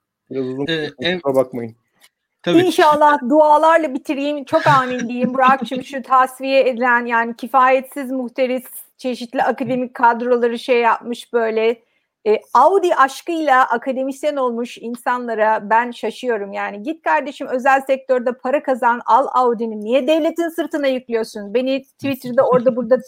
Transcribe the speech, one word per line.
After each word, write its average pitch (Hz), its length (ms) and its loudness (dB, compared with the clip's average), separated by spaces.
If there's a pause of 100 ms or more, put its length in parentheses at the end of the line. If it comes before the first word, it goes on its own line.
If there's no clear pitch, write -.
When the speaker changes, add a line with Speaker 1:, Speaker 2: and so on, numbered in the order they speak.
(300)
Speaker 1:
Biraz 131 160 -6
uzun 131 160 -8
Speaker 2:
e, 143 40 -4
Speaker 1:
konuştum, 156 340 -6
Speaker 2:
ev- 175 200 -4
Speaker 1:
kusura 135 240 0
bakmayın. 117 320 -10 (680)
Speaker 2:
Tabii. 180 160 2
Speaker 3:
İnşallah 302 600 4 (120)
dualarla 302 640 4
bitireyim. 285 500 -6
Çok 320 220 -2
amin 254 420 2
diyeyim. 247 260 -2
Burak'cığım, 262 500 0
şu 269 180 -8
tasfiye 262 680 2
edilen, 240 380 0
yani 233 300 -2
kifayetsiz, 262 720 0
muhteris, 254 540 -4 (320)
çeşitli 247 460 -6
akademik 247 520 -4
kadroları 240 640 0
şey 240 220 0
yapmış 233 520 -2
böyle, 226 500 0 (440)
e, 214 140 2 (140)
Audi 339 400 4
aşkıyla 277 680 2
akademisyen 269 720 -4
olmuş 240 420 -4
insanlara 226 920 -2
ben 233 200 2
şaşıyorum. 220 640 -6
Yani 202 300 -8
git 320 200 -8
kardeşim 294 440 -4
özel 269 400 2
sektörde 254 460 -2
para 254 300 -4
kazan, 240 440 0
al 262 280 4
Audi'ni. 233 460 0
Niye 247 260 0
devletin 330 420 0
sırtına 302 380 -4
yüklüyorsun? 226 680 -4
Beni 262 280 -2
Twitter'da 254 640 -2
orada 247 280 2
burada 247 320 0